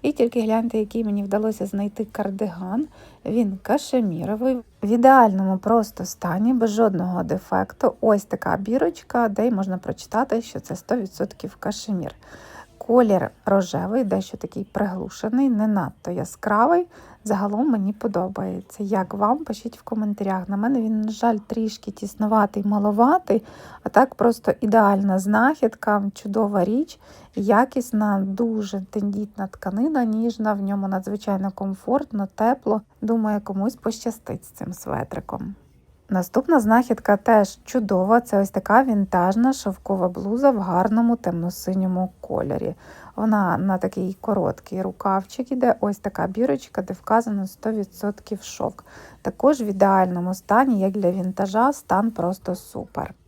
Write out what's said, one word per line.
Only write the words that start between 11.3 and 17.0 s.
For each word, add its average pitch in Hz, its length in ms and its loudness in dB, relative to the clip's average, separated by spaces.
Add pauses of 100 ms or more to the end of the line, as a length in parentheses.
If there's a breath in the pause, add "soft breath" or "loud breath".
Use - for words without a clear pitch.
кашемір. 196 540 -6 (640 loud breath)
Колір 233 520 4 (160)
рожевий, 196 580 0
дещо 190 320 -4
такий - 360 -10
приглушений, 208 760 -2
не 214 160 2
надто 190 440 -2
яскравий. 226 760 2 (380 loud breath)